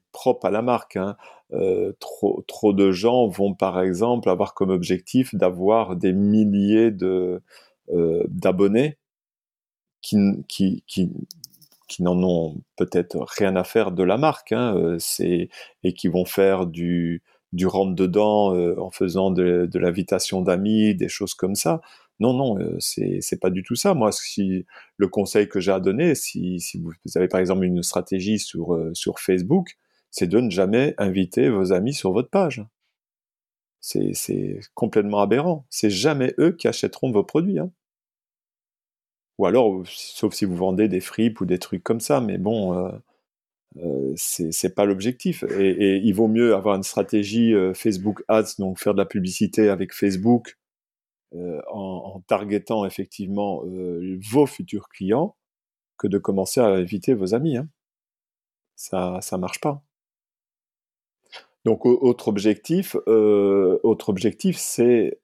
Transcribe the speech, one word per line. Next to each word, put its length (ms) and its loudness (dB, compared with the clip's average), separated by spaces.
propre 340 -2
à 60 0
la 120 -2
marque, 340 -2
hein. 180 -4
Euh, 460 0
trop, 480 -4
trop 260 2
de 180 4
gens 360 2
vont, 260 0
par 280 0
exemple, 480 0
avoir 240 0
comme 160 0
objectif 680 0
d'avoir 600 2
des 160 2
milliers 800 4
de, 520 -2
euh, 400 2
d'abonnés 680 2
qui 140 -2
n-, 320 2
qui, 400 -2
qui, 240 -2
qui 140 -6
n'en 200 2
ont 380 0
peut-être 420 -2
rien 180 2
à 100 0
faire 260 0
de 100 0
la 160 4
marque, 360 0
hein, 240 0
euh, 200 0
c'est, 520 -2
et 100 0
qui 140 -4
vont 160 2
faire 420 2
du, 560 -2
du 160 0
rentre-dedans, 880 2
euh, 240 0
en 120 -6
faisant 380 0
de, 400 2
de 80 -2
l'invitation 640 -2
d'amis, 540 2
des 140 -4
choses 240 -8
comme 220 -4
ça. 260 -2
Non, 120 2
non, 260 -2
euh, 200 -4
c'est, 400 -4
c'est 220 -8
pas 80 2
du 120 -4
tout 140 -6
ça. 180 2
Moi, 200 2
si, 520 -4
le 140 0
conseil 400 0
que 100 -2
j'ai 140 2
à 80 0
donner, 340 2
si, 460 -6
si 180 -10
vous, 140 -8
vous 140 -6
avez, 100 2
par 140 0
exemple, 240 0
une 180 0
stratégie 560 -2
sur, 340 -6
euh, 200 -4
sur 260 -6
Facebook, 580 0
c'est 160 -2
de 120 4
ne 100 0
jamais 480 2
inviter 520 0
vos 220 2
amis 220 0
sur 180 -2
votre 180 -2
page. 360 -2
C'est, 340 -4
c'est 460 -6
complètement 480 0
aberrant. 480 0
C'est 200 0
jamais 480 0
eux 140 4
qui 160 -2
achèteront 440 -4
vos 120 2
produits, 360 -2
hein. 120 -4
Ou 80 2
alors, 400 4
sauf 480 -6
si 120 -4
vous 100 -2
vendez 320 2
des 120 -2
fripes 420 -2
ou 40 -4
des 140 0
trucs 240 -8
comme 180 -2
ça, 180 0
mais 180 -4
bon, 400 -2
euh, 140 -4
euh, 400 -4
c'est, 340 -4
c'est 240 -4
pas 80 2
l'objectif. 600 -2
Et, 260 0
et 340 2
il 100 4
vaut 140 2
mieux 280 4
avoir 200 2
une 80 -2
stratégie, 680 0
euh, 200 4
Facebook 540 -2
Ads, 320 0
donc 200 -6
faire 140 0
de 60 -2
la 60 2
publicité 640 0
avec 240 -2
Facebook, 640 0
euh, 260 -10
en, 440 -10
en 120 -16
targetant 580 -2
effectivement, 800 -6
euh, 540 -8
vos 160 4
futurs 440 -8
clients, 480 -2
que 100 -4
de 100 0
commencer 420 -2
à 80 4
inviter 460 0
vos 200 -2
amis, 220 0
hein. 140 -6
Ça, 460 -6
ça 160 -6
marche 240 -6
pas. 200 -4
Donc, 220 2
au-, 160 6
autre 260 2
objectif, 720 0
euh, 760 4
autre 260 0
objectif, 480 0
c'est, 680 2